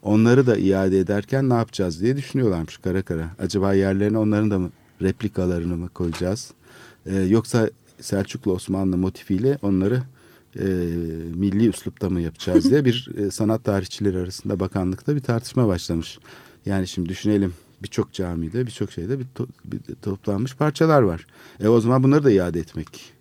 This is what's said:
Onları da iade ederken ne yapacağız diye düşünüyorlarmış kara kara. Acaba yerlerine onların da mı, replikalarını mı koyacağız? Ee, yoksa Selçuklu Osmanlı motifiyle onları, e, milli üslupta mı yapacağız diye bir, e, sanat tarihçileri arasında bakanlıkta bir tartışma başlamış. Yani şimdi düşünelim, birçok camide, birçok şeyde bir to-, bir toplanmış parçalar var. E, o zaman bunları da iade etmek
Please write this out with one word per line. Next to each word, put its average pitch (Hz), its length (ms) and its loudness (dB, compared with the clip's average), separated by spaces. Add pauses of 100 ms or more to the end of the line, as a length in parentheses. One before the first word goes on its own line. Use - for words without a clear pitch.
Onları 113 460 6
da 110 100 4
iade 95 420 2
ederken 101 500 -2
ne 127 40 2
yapacağız 95 480 -2
diye 127 160 0
düşünüyorlarmış 110 600 -2
kara 92 240 -4
kara. 82 280 -6 (100)
Acaba 98 340 0
yerlerine 98 440 2
onların 107 340 2
da 98 80 0
mı, 90 100 -4 (320)
replikalarını 90 760 -2
mı 87 120 -8
koyacağız? 90 600 -4 (540)
Ee, 95 100 -4
yoksa 107 540 2 (320)
Selçuklu - 500 -2
Osmanlı 95 460 -2
motifiyle 98 640 0
onları, 101 420 0 (560)
e, 90 60 -2 (680)
milli 98 320 2
üslupta - 420 -2
mı 90 120 0
yapacağız 90 480 0
diye 143 160 4
bir, 120 320 0
e, 101 140 -2
sanat 110 320 0
tarihçileri 98 540 -2
arasında 92 420 -6
bakanlıkta 92 560 -2
bir 143 60 -2
tartışma 120 460 0
başlamış. 85 520 -2 (460)
Yani 95 220 -2
şimdi 87 220 -6
düşünelim, 98 440 0 (300)
birçok - 300 -4
camide, 87 520 -4
birçok 113 260 -8
şeyde 107 280 -6
bir 127 60 -10 (100)
to-, 127 120 -6 (180)
bir - 140 -10 (220)
toplanmış 101 540 -4
parçalar 151 460 2
var. 85 260 0 (320)
E, 101 80 0
o 113 140 6
zaman 127 220 4
bunları 143 200 6
da 135 80 6
iade 87 280 2
etmek - 600 -12